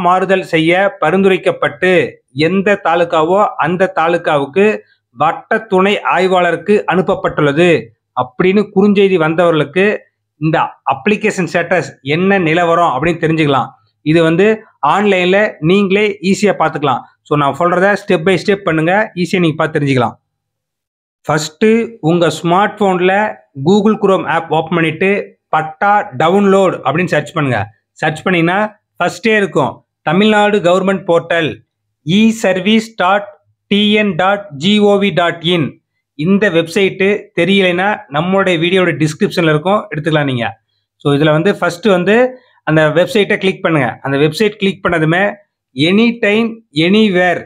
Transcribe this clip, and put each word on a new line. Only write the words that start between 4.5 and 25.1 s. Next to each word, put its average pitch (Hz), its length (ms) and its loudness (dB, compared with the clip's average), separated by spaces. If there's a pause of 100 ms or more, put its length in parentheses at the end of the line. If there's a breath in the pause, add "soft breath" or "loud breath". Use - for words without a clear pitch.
வட்ட 165 440 -2 (120)
துணை 190 220 2 (220)
ஆய்வாளருக்கு 180 600 0 (160)
அனுப்பப்பட்டுள்ளது 175 800 0 (520)
அப்படின்னு 190 400 0 (120)
குறுஞ்செய்தி 196 500 2
வந்தவர்களுக்கு 165 600 0 (560)
இந்த 156 160 0 (360)
அப்ளிகேஷன் 196 560 -2
ஸ்டேட்டஸ் 170 400 -2 (260)
என்ன 190 300 0
நிலவரம் 165 480 2
அப்படின்னு 160 300 -2
தெரிஞ்சுக்கலாம். 147 480 0 (340 soft breath)
இது 160 220 2
வந்து 165 180 2 (480 loud breath)
ஆன்லைன்ல 190 440 2 (320)
நீங்களே 202 360 2 (240)
ஈஸியா 196 260 2
பாத்துக்கலாம். 147 460 -2 (260 loud breath)
So 156 140 -4
நான் 139 180 -2
சொல்றத 175 280 0 (140)
step 175 260 -2
by 190 160 2
step 196 240 0
பண்ணுங்க, 160 260 0 (280)
ஈஸியா 180 220 -2
நீங்க 156 160 0
பார்த்து 156 180 -2
தெரிஞ்சுக்கலாம். 131 380 0 (1080)
ஃபர்ஸ்ட் 156 420 -2 (420)
உங்க 170 160 2 (140)
ஸ்மார்ட் 196 420 0
போன்ல 185 320 2 (540)
Google 208 340 4
Chrome 190 240 2 (100)
ஆப் 165 220 -4
ஓபன் 165 200 -2
பண்ணிட்டு 165 320 -2 (440)